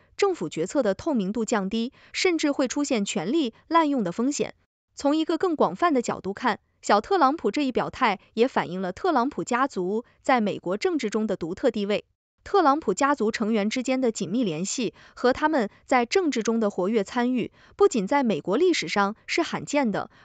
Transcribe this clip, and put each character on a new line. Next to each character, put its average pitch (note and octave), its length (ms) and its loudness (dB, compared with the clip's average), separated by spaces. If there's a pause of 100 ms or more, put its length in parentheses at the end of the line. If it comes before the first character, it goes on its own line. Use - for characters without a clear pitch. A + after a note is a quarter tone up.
(160)
政 G4+ 180 2
府 F#3 140 -6
决 D#3+ 180 -4
策 C#4+ 160 0
的 G3+ 140 2
透 - 180 -2
明 G3+ 200 0
度 A3+ 100 -2
降 G3+ 260 -2
低， A3+ 220 -4 (220)
甚 F4+ 240 0
至 D4 160 2
会 C#4 160 0
出 C#4+ 160 -2
现 A3+ 180 0
权 G3 300 -4
力 D4 200 0 (140)
滥 D#4+ 220 2
用 C4 160 0
的 F3 80 -4
风 B3 180 -2
险。 - 240 -4 (400)
从 C#4+ 220 0
一 D#4+ 80 0
个 E4+ 120 0
更 E4 200 0
广 F3+ 180 2
泛 E4+ 180 2
的 B3+ 80 2
角 - 200 -4
度 F#3+ 120 -6
看， A3 280 -2 (200)
小 G#3+ 200 4
特 G4 160 0
朗 D4 180 4
普 A#3 160 -2
这 D4 140 0
一 B3+ 80 -2
表 D#3+ 160 -2
态 A3 320 -2 (120)
也 A3+ 140 2
反 E3 240 -2
映 F#3 100 -6
了 F#3+ 120 -4
特 - 180 -2
朗 C4 180 2
普 F3+ 140 -6
家 B3 240 0
族 G3+ 380 -4 (160)
在 B3+ 180 2
美 G3 200 -2
国 F3+ 180 -4
政 F4+ 200 0
治 A3+ 120 -2
中 A3 180 -2
的 G3+ 80 0
独 E3+ 180 -6
特 C4+ 160 0
地 G#3 160 -2
位。 G3+ 200 -2 (380)
特 G4 200 2
朗 D4 160 4
普 G#3 160 -2
家 C#4 180 2
族 A3 160 0
成 A3 240 -2
员 G#3 160 2
之 B3+ 140 -2
间 C4 180 -2
的 A#3+ 100 2
紧 G3+ 160 -4
密 A3+ 160 0
联 E3+ 220 -2
系 G#3 300 -4 (180)
和 B3 180 2
他 C#4 160 0
们 C#4 220 0 (160)
在 B3 220 2
政 F4+ 240 2
治 A#3+ 100 -2
中 A3+ 180 0
的 G#3 120 2
活 F3+ 180 -2
跃 A3 140 2
参 B3 300 -2
与， A3+ 180 -2 (240)
不 G4+ 120 6
仅 G3+ 200 0
在 C#4+ 160 2
美 G3 180 0
国 F#3+ 160 0
历 F4 160 4
史 D#3+ 140 -4
上 G3+ 280 0 (120)
是 - 160 0
罕 D#3+ 200 -6
见 A3+ 280 0
的， F3 180 -4 (160)